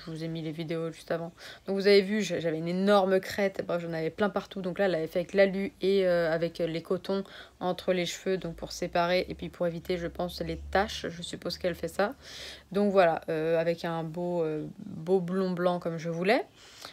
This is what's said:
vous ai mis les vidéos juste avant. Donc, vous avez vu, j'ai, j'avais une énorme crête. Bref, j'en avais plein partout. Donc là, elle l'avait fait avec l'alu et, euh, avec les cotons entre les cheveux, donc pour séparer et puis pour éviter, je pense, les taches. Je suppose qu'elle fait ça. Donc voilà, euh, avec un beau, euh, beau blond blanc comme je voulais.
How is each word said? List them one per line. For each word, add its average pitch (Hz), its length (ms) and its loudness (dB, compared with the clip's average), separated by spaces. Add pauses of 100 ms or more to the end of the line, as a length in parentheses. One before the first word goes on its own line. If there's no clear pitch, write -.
vous 160 160 -8
ai 165 40 -4
mis 165 140 -4
les 160 100 -4
vidéos 165 400 -4
juste - 200 -10
avant. 170 200 -4 (360)
Donc, 196 80 -2
vous 196 120 2
avez 202 140 10
vu, 208 200 0
j'ai, 170 200 -2
j'avais 160 160 0
une 165 100 -4
énorme 190 520 6
crête. 196 460 -2
Bref, 170 160 0
j'en 170 120 -6
avais 160 160 -2
plein 202 200 0
partout. 190 320 -6
Donc 180 180 -6
là, 202 60 2
elle 190 60 2
l'avait 160 160 -2
fait 185 120 -2
avec 170 140 -6
l'alu 196 480 4
et, 190 260 4
euh, 170 260 4
avec 165 260 -2
les 165 220 -2
cotons 196 420 -2 (360)
entre 180 320 -2
les 180 140 2
cheveux, 190 320 -4
donc 170 180 -8
pour - 160 -12
séparer 175 560 0
et 170 80 -8
puis 175 140 -10
pour 175 180 -2
éviter, 170 300 -4
je 170 100 -4
pense, 175 340 -6
les 165 160 -6 (140)
taches. 202 380 0
Je 170 120 -10
suppose - 360 -8
qu'elle 170 180 -2
fait 170 140 -6
ça. 208 260 0 (560)
Donc 202 200 2
voilà, 175 360 6
euh, 165 320 2
avec 170 240 0
un 165 200 -2
beau, 175 400 -2
euh, 156 220 -2 (120)
beau 175 420 0
blond 185 320 0
blanc 175 280 2
comme 165 180 -4
je 160 120 -6
voulais. 196 360 2 (480)